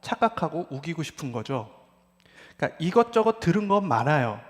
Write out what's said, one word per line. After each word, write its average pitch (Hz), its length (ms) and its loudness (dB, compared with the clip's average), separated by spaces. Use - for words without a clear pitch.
착각하고 180 680 -2
우기고 156 320 -6
싶은 139 300 -8
거죠. 117 380 -6
그러니까 - 240 -4
이것저것 220 600 2
들은 202 280 0
건 196 180 2
많아요. 123 640 2